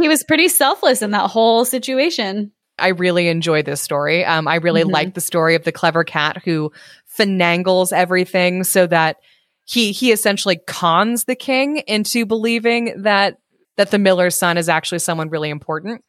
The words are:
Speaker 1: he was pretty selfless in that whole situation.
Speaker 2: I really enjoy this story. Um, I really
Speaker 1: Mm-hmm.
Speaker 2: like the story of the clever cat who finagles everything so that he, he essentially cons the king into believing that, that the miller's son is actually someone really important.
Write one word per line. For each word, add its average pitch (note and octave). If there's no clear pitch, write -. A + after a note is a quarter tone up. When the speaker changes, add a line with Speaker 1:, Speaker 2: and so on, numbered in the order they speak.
Speaker 1:
he D#4
was D#4
pretty D#4
selfless C#4
in G#3
that G3+
whole A3+
situation. B3
Speaker 2:
I F#3
really F3
enjoy E3
this C#3+
story. D3+
Um, D#3+
I E3
really E3
Speaker 1:
Mm-hmm. F#3+
Speaker 2:
like E3+
the F3
story E3
of D#3+
the E3
clever E3
cat D#3
who D#3
finagles F#3
everything F3+
so F3+
that D#3+
he, A3
he A#3+
essentially G3+
cons G3+
the B3+
king C#4
into G#3+
believing A#3
that, G3+
that G3+
the G#3
miller's F#3
son E3+
is E3+
actually E3
someone D#3+
really D#3
important. D#3+